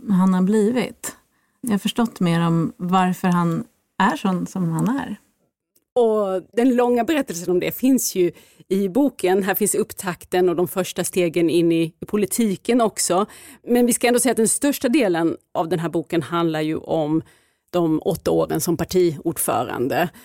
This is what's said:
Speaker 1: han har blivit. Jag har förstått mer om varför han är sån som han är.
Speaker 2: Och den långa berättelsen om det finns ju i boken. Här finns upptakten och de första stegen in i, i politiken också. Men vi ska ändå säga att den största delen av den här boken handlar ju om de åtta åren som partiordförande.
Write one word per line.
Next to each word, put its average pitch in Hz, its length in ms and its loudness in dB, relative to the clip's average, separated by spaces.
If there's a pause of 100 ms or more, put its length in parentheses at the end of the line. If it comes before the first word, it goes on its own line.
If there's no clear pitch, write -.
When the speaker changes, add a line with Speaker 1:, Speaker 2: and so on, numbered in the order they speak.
(100)
Speaker 1:
han 190 240 4
har 185 80 2
blivit. 214 760 0 (440)
Jag 247 100 -6
har 202 80 2
förstått - 420 -2
mer 170 260 2
om 165 300 0
varför 185 520 0
han 170 360 0 (340)
är 233 180 2
sån 180 300 -4
som 185 220 -4
han 165 200 0
är. 240 280 -4 (800)
Speaker 2:
Och 214 460 2 (100)
den 240 240 2
långa 240 280 2
berättelsen 202 460 -2
om 180 100 2
det 160 180 -2
finns 254 360 2
ju 175 180 2 (360)
i 196 200 0
boken. 196 540 0
Här 190 120 -2
finns 202 200 0
upptakten 185 720 -2
och 170 80 0
de 175 120 0
första 185 360 -4
stegen 170 460 0
in 165 220 2
i, 165 100 2 (180)
i - 60 -12
politiken 214 720 0
också. 196 460 0 (400)
Men 240 200 2
vi 240 60 2
ska - 160 0
ändå 240 120 2
säga 247 100 2
att - 60 0
den 220 120 2
största 277 400 -2
delen 175 480 2 (180)
av 165 140 -2
den 170 100 -2
här 165 100 -4
boken 160 340 -4
handlar 165 380 -2
ju 156 160 -2
om 156 460 -2 (480)
de 165 320 0
åtta - 280 -2
åren 160 300 0
som 170 160 0
partiordförande. 147 1300 -2 (160)